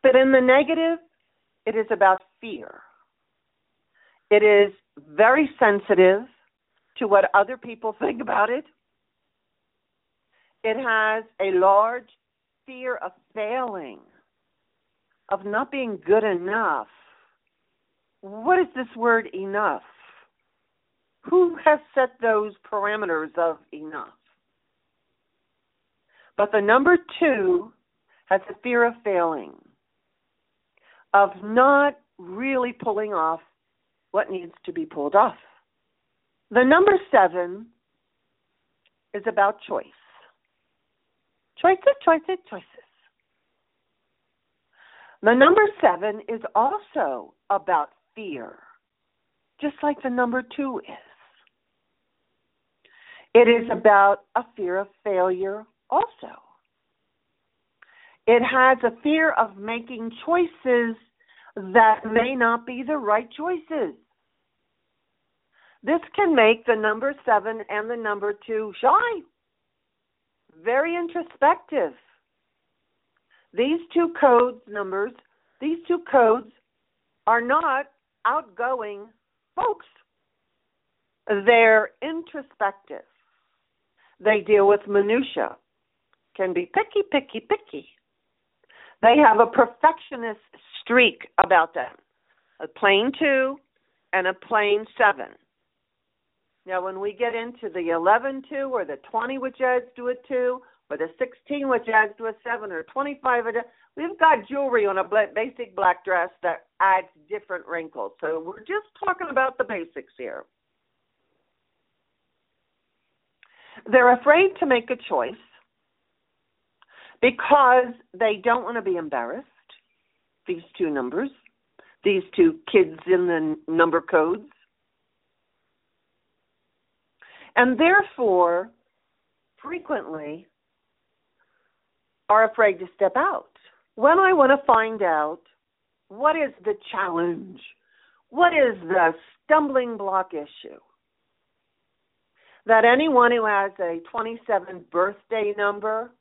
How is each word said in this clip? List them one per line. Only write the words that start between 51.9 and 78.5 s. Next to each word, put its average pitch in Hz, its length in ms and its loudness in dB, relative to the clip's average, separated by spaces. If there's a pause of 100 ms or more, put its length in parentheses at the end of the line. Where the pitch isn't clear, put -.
It 233 140 8
is 233 240 2
about 202 540 4 (100)
a 240 80 -4 (120)
fear 185 220 -6
of 202 100 -6 (160)
failure 190 640 -4 (240)
also. - 500 -4 (1900)
It 233 160 6
has 262 400 4
a 233 180 -4
fear 311 300 0
of 202 260 -4
making 226 540 -12 (140)
choices 254 720 -2 (600)
that 214 460 2 (100)
may 240 240 0
not 233 300 0
be 254 200 -12
the 302 120 -4
right 226 340 -2
choices. 311 640 -8 (1900)
This 320 160 -2 (160)
can 359 200 2
make 226 300 4
the 233 100 0
number 214 380 -4 (120)
seven 220 440 -2
and 214 200 -8
the 240 60 -8
number 208 380 -6 (120)
two 214 340 -8
shy. 415 420 0 (1400)
Very 277 320 -2
introspective. 320 1000 -2 (1600)
These 285 280 -2 (120)
two 339 260 0
codes 247 480 4
numbers, 202 440 -8 (480)
these 311 180 -6 (100)
two 349 220 -2
codes 240 420 2 (760)
are 233 140 2
not 277 460 -2 (380)
outgoing 226 800 -6 (480)